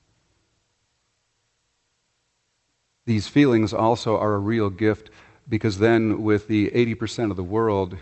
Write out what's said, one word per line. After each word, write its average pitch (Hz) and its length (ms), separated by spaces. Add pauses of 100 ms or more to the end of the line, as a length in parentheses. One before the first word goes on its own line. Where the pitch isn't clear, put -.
(3000)
These 110 220
feelings 117 480
also 113 420
are 107 160
a 101 60
real 104 320
gift, 107 400 (360)
because 107 300
then 113 460
with 107 240
the 107 260
eighty 117 220
percent 110 340
of 92 80
the 92 60
world 98 580